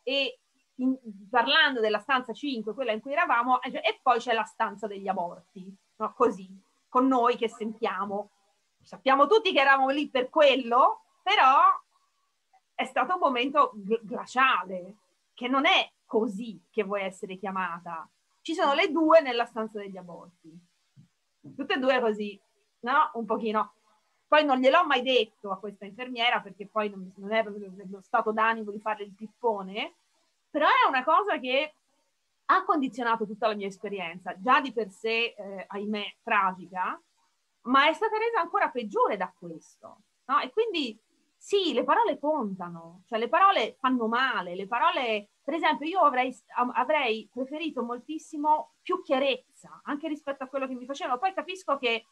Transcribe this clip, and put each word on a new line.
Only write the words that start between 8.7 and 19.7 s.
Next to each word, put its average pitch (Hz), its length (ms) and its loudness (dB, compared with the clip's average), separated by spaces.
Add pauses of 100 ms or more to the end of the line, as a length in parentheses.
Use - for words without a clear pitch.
sappiamo 262 460 2
tutti 440 240 4
che 294 80 4
eravamo 269 300 6
lì 285 200 -2
per 254 200 -2
quello, 277 720 4 (200)
però 320 380 6 (1120)
è 254 120 -4
stato 254 300 -2
un 359 40 -8
momento 277 560 2
gl-, 208 280 -2
glaciale, 196 920 -2 (380)
che 247 160 -8
non 269 160 0
è 349 260 2 (140)
così 220 640 -4
che 214 140 -4
vuoi 196 200 -4
essere 190 340 -10
chiamata. 175 720 -8 (340)
Ci 320 120 -8
sono 311 200 2
le 349 160 2
due 320 300 6
nella 240 260 0
stanza 220 340 -8